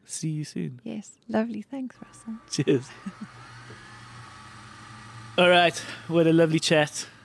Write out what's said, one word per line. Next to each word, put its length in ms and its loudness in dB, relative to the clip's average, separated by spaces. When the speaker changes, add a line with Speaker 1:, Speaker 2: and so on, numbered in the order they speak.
Speaker 1:
see 240 -10
you 140 -8
soon. 400 -10
Speaker 2:
Yes. 340 -14
Lovely. 360 -4
Thanks, 400 -12
Russell. 320 -16
Speaker 1:
Cheers. 420 -2
<laughs> 40 -20
All 120 6
right. 280 4
What 200 4
a 60 6
lovely 260 4
chat, 480 0